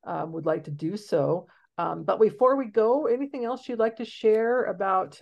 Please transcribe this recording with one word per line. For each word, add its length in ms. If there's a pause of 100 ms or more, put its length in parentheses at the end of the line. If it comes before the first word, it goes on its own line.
um, 260
would 140
like 180
to 60
do 260
so. 500 (300)
Um, 260
but 180
before 360
we 100
go, 400
anything 380
else 240
you'd 100
like 180
to 80
share 600
about, 580